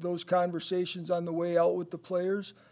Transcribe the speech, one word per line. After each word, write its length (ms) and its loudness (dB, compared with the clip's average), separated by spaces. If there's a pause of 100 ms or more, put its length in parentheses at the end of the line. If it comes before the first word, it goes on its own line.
those 240 -4
conversations 880 0
on 160 0
the 60 -4
way 260 2
out 180 4
with 140 -6
the 80 -8
players, 560 -2 (180)